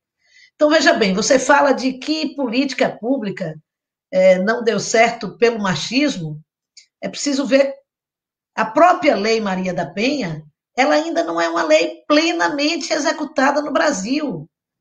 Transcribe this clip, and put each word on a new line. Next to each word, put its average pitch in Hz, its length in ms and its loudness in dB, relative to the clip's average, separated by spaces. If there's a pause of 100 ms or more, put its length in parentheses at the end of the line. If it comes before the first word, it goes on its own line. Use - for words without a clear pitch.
(560)
Então, 302 120 4
veja 311 240 4
bem, 190 220 0
você 220 240 2
fala 285 320 4
de 254 220 -2
que 311 420 -6
política 262 560 -2
pública, 185 640 -6 (560)
é, 185 300 6
não 226 240 0
deu 208 160 0
certo 226 580 0
pelo 226 220 2
machismo, 185 840 -4 (580)
é 196 80 -8
preciso 269 380 -4
ver 269 260 4 (840)
a 226 80 0
própria 330 500 2
Lei 220 260 0
Maria 185 320 -4
da 165 140 -6
Penha, 208 560 -4 (340)
ela 294 200 2
ainda 330 260 -2
não 330 180 -4
é 339 80 0
uma 330 140 -2
lei 320 460 0
plenamente 320 840 0
executada 294 720 0
no 294 100 -6
Brasil. 254 800 -2 (300)